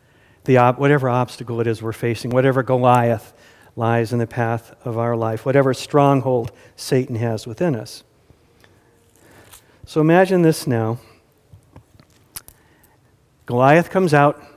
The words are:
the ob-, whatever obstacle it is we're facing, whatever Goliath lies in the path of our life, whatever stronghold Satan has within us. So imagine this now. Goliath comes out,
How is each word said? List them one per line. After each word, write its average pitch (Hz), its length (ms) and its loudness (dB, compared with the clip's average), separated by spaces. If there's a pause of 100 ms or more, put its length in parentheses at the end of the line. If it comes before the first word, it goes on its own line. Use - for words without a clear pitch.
(440)
the 127 140 4
ob-, 123 200 4
whatever 139 300 2
obstacle 120 520 -4
it 113 60 -2
is 110 160 -4
we're 113 100 -8
facing, 117 380 -6
whatever 131 320 2
Goliath 123 720 0 (400)
lies 117 380 -2
in 120 60 -2
the 117 80 -2
path 117 480 -6 (100)
of 113 120 -8
our 117 200 -2
life, 113 280 -6
whatever 135 300 0
stronghold 131 800 0 (240)
Satan 127 400 -4
has 113 300 -4
within 135 300 -4
us. - 260 -16 (1800)
So - 160 -4
imagine 180 420 4
this 160 240 0
now. 113 320 -2 (2500)
Goliath 135 440 4
comes 185 220 0
out, 147 300 4 (140)